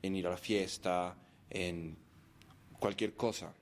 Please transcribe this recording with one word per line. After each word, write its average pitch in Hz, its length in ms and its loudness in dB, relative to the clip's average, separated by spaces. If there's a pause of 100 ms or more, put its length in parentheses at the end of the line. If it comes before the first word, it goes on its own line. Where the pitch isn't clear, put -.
en 95 140 2
ir 90 100 0
a 87 60 4
la 90 60 -2
fiesta, 90 760 2 (340)
en 85 480 -2 (800)
cualquier 104 340 0
cosa. 107 480 -2